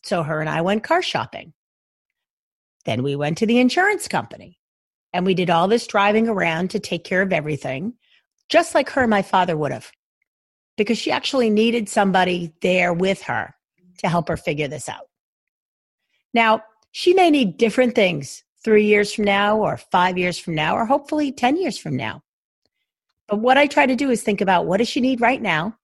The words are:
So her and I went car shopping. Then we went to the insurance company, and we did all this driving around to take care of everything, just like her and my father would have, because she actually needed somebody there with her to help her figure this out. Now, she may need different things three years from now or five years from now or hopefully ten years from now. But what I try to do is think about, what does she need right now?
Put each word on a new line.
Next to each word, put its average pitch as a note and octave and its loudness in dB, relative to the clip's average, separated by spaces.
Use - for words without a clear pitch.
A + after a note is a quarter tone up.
So F3 -4
her D#3 -4
and D#3 -4
I D#3 -2
went G#3 -2
car F4+ 0
shopping. - -8
Then B2 -2
we C#3+ -2
went D3 -4
to A3+ 0
the A#3 4
insurance F#4 0
company, - -8
and F3+ -2
we F#3+ 4
did F3+ 0
all E3+ 4
this A3+ 0
driving G#3+ 2
around F3+ -2
to G#3 -4
take - -8
care F#3 0
of F#3+ 0
everything, D3 -6
just E4 2
like C#4+ 2
her C4+ 0
and A#3 2
my G3+ 2
father F3+ 0
would D3 -4
have, A#2+ -12
because G#3+ 0
she - -4
actually B3+ 0
needed A3+ 0
somebody F3+ 0
there F3+ 0
with F#3+ -2
her A2+ -6
to F#3 -2
help E3 0
her D#3+ -4
figure D3 -4
this D3 -12
out. - -14
Now, A3+ 2
she - 2
may F4+ 6
need C4 2
different A#3 2
things F3 -2
three G#3+ 4
years G#3 2
from G#3 -2
now G3+ 2
or F3+ -2
five F3+ 0
years F3+ -2
from E3 -8
now D#3 0
or A3+ -2
hopefully C#4+ -2
ten C4+ 0
years E4+ -4
from D#3 -8
now. A#2+ -8
But G#3 -4
what B3+ 4
I D4 4
try C#4+ 2
to B3+ 2
do C#4 -2
is A3+ 0
think G#3 -2
about, F#3 2
what F3+ 0
does A3+ 0
she C4+ -2
need B3+ 0
right A#3 2
now? F3+ -2